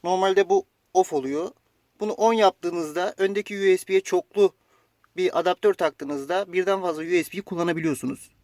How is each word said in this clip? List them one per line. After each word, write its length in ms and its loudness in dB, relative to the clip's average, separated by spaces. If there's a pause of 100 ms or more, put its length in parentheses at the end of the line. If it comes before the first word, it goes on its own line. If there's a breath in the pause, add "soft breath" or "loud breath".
Normalde 460 2
bu 160 2 (280)
off 200 2
oluyor. 380 -4 (480)
Bunu 120 -4
on 220 2
yaptığınızda 840 0
öndeki 380 -2
U 220 4
S 100 -10
B'ye 140 2
çoklu 520 0 (640)
bir 220 0
adaptör 340 2
taktığınızda 800 -4
birden 280 0
fazla 200 -4
U 40 -6
S 280 0
B'yi 80 -8
kullanabiliyorsunuz. 920 -4 (120)